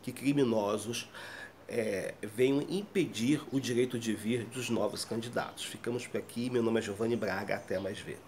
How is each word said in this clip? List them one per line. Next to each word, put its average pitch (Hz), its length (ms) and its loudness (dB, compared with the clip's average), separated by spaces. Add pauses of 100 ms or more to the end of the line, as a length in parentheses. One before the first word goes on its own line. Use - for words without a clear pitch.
que - 100 -8
criminosos, 113 960 2 (600)
é, 107 540 0
venham 127 400 4
impedir 147 800 2 (100)
o 135 80 2
direito 123 380 2
de 110 160 0
vir 107 320 0
dos 117 240 -6
novos 104 340 0
candidatos. 117 600 -4
Ficamos - 420 -6
por 113 120 -4
aqui, 120 320 -4
meu 123 120 4
nome 113 180 4
é - 20 -6
Giovanni 110 340 0
Braga, 98 400 0
até 98 220 -2
mais 98 200 -4
ver. - 300 -10